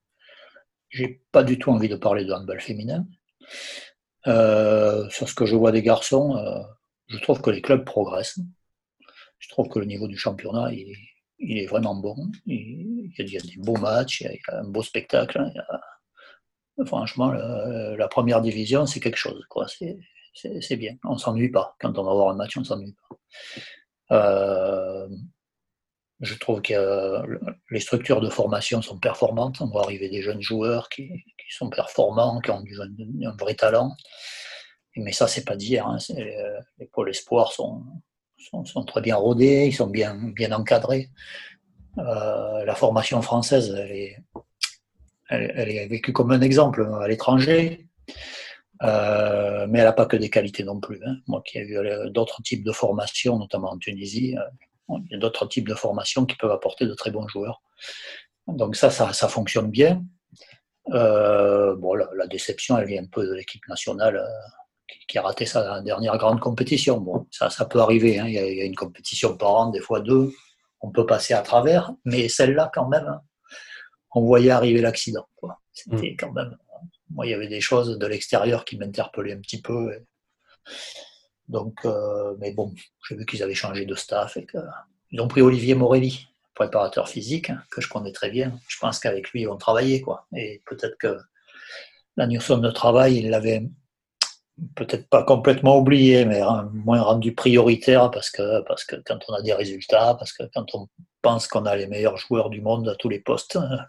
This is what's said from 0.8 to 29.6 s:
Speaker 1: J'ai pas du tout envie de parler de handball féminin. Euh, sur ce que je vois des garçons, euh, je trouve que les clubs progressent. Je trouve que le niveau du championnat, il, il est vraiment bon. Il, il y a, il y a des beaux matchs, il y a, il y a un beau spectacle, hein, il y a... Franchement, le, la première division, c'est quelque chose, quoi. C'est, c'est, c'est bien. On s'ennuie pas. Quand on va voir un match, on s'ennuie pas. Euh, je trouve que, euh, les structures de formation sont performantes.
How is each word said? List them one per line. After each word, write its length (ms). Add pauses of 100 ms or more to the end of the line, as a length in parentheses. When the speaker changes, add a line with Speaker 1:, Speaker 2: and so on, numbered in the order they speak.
Speaker 1:
J'ai 320 (100)
pas 120
du 160
tout 120
envie 180
de 60
parler 300
de 80
handball 280
féminin. 440 (1200)
Euh, 800
sur 200
ce 60
que 100
je 100
vois 160
des 100
garçons, 560
euh, 220 (480)
je 120
trouve 220
que 80
les 120
clubs 240
progressent. 540 (1000)
Je 100
trouve 200
que 100
le 60
niveau 220
du 100
championnat, 560
il, 220 (440)
il 180
est 100
vraiment 280
bon. 200 (300)
Il, 720
il 20
y 20
a, 40
il 80
y 40
a 40
des 160
beaux 200
matchs, 440
il 40
y 20
a, 60
il 60
y 120
a 80
un 60
beau 180
spectacle, 560
hein, 140
il 40
y 20
a... 1300
Franchement, 460
le, 640
la 120
première 340
division, 440
c'est 140
quelque 180
chose, 320
quoi. 180
C'est, 300 (360)
c'est, 280
c'est 140
bien. 280
On 140
s'ennuie 320
pas. 300
Quand 180
on 60
va 100
voir 160
un 60
match, 220
on 60
s'ennuie 320 (140)
pas. 60 (960)
Euh, 960 (1120)
je 160
trouve 260
que, 120
euh, 480 (480)
les 100
structures 420
de 80
formation 520
sont 180
performantes. 640